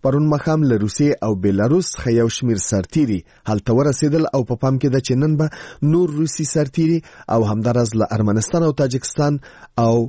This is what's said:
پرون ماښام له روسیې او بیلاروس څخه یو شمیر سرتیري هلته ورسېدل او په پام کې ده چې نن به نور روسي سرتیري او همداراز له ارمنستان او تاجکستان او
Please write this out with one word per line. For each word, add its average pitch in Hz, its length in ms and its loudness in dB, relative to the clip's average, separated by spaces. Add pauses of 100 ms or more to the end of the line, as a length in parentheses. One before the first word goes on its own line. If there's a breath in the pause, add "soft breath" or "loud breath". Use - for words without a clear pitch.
پرون 143 280 2
ماښام 151 400 2
له 107 160 2
روسیې 143 260 0 (140)
او 110 80 0
بیلاروس 101 640 0
څخه - 120 -6 (120)
یو 117 80 2 (100)
شمیر 113 320 -2
سرتیري 104 500 0 (300 soft breath)
هلته 107 280 -2
ورسېدل 147 460 0 (100)
او 135 140 0
په 123 140 -2
پام 135 160 0
کې 139 160 0
ده 135 120 2
چې 135 160 0
نن 156 140 2
به 156 100 0 (460 loud breath)
نور 160 300 0
روسي 156 320 -4
سرتیري 160 500 0 (300 loud breath)
او 113 100 2
همداراز 110 560 0
له 110 180 -2
ارمنستان 110 440 0
او 156 100 2 (100)
تاجکستان 139 640 -2 (400 loud breath)
او 117 80 4 (140)